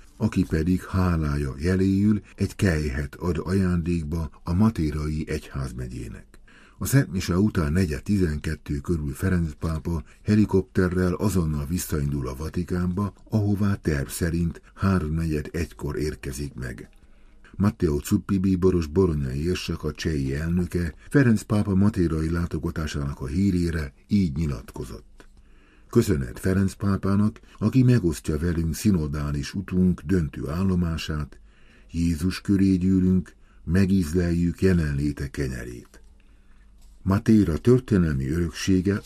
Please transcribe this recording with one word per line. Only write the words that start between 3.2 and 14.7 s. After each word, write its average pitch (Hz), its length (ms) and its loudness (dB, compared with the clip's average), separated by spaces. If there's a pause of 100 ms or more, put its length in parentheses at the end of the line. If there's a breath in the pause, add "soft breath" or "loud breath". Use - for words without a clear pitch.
ajándékba 85 840 0 (120 loud breath)
a 87 100 -4
matérai 78 760 0
egyházmegyének. 64 1000 -8 (520 loud breath)
A 98 80 -6
szentmise 90 520 0
után 92 340 2
negyed 80 300 0
tizenkettő 78 760 -2
körül 73 340 -4
Ferenc 87 460 0
pápa 80 460 -4 (180 soft breath)
helikopterrel 92 920 2
azonnal 82 540 0
visszaindul 71 640 -2
a 64 80 -8
Vatikánba, 90 760 -4 (180)
ahová 101 440 0
terv 71 340 -2
szerint 85 540 -4 (120)